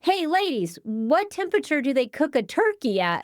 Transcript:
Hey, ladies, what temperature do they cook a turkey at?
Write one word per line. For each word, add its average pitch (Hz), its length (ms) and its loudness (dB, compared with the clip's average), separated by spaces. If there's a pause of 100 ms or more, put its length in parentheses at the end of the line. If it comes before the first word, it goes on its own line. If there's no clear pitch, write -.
Hey, 359 260 0
ladies, 302 560 0
what 226 480 0
temperature 359 500 -2
do 269 140 0
they 247 120 2
cook 294 280 -2
a 247 80 4
turkey 262 580 0
at? 175 240 0